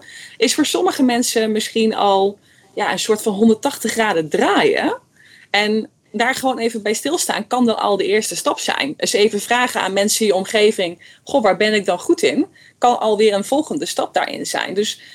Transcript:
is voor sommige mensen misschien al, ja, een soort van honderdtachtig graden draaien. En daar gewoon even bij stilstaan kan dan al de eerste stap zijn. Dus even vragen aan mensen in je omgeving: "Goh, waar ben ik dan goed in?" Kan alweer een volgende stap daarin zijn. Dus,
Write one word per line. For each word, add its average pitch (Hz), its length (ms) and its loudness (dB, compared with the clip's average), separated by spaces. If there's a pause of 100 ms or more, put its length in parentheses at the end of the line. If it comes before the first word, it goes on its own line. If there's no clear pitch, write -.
(360)
is - 180 0
voor 302 120 0
sommige 359 360 0
mensen 233 500 0
misschien 220 420 0
al, 196 440 2 (360)
ja, 175 180 -2
een 185 60 -4
soort 214 240 0
van 220 100 -2
honderdtachtig 220 600 2
graden 185 360 0
draaien. 294 680 2 (520)
En 208 380 0 (240)
daar 233 220 0
gewoon 262 240 -2
even 226 240 -2
bij 208 120 -2
stilstaan 277 520 -4
kan 247 200 0
dan 220 120 0
al 202 180 0
de 196 100 -2
eerste 214 300 -2
stap - 220 -2
zijn. - 380 -4
Dus - 160 -4
even 208 280 2
vragen 247 400 0
aan 190 120 -2
mensen 202 280 0
in 220 60 2
je 196 80 4
omgeving: 190 920 0
"Goh, 277 180 0
waar 185 140 4
ben 214 180 2
ik 202 100 0
dan 180 140 0
goed - 240 0
in?" 208 240 2 (320)
Kan 247 220 2
alweer 214 340 2
een 202 100 -2
volgende 269 420 -2
stap - 280 -4
daarin - 320 -4
zijn. - 280 -4
Dus, 208 260 -4 (140)